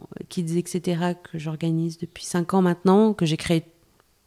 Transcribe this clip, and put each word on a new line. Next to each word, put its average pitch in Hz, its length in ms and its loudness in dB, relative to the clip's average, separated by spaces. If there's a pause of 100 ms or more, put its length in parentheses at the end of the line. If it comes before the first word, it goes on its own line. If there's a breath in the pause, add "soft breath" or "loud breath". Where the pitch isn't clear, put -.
(280)
Kids 170 300 -4
et 175 80 -2
cetera 175 480 -2
que - 240 -14
j'organise 160 600 -2
depuis - 260 -12
cinq 170 300 -2
ans 190 80 4
maintenant, 190 520 4
que 180 100 0
j'ai 156 120 0
créé 165 260 0 (640)